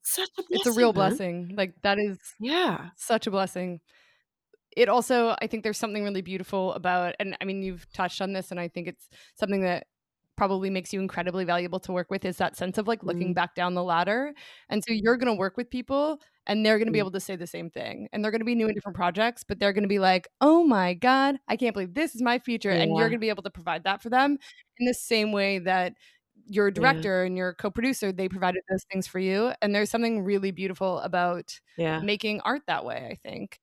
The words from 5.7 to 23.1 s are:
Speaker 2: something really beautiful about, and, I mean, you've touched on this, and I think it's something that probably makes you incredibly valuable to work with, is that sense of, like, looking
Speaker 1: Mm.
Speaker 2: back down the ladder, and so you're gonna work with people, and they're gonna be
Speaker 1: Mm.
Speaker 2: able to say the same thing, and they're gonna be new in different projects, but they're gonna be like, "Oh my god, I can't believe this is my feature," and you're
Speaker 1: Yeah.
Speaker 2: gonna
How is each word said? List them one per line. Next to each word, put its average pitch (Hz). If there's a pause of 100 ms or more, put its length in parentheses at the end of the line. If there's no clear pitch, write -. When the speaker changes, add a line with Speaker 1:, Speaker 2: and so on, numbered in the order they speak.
Speaker 2:
something 208
really 196
beautiful 185
about, 180
and, 196
I -
mean, 196
you've 185
touched -
on 190
this, 190
and 180
I 170
think 175
it's - (260)
something 196
that 175 (480)
probably 190
makes 185
you 190
incredibly 180
valuable 175
to -
work 180
with, 190
is 185
that 180
sense 185
of, 202
like, 226
looking 175
Speaker 1:
Mm. -
Speaker 2:
back 175
down 180
the 180
ladder, 196 (340)
and 208
so 233
you're 220
gonna 240
work 185
with 240
people, 285 (260)
and 214
they're 214
gonna 220
be 214
Speaker 1:
Mm. 196
Speaker 2:
able -
to 190
say 190
the 170
same 170
thing, -
and 208
they're 214
gonna 226
be 240
new 220
in 208
different 196
projects, 190
but 202
they're 202
gonna 208
be 202
like, 185 (140)
"Oh 320
my 196
god, 269
I 214
can't 233
believe 185
this 302
is 226
my 247
feature," 226
and 165
you're 226
Speaker 1:
Yeah. -
Speaker 2:
gonna 233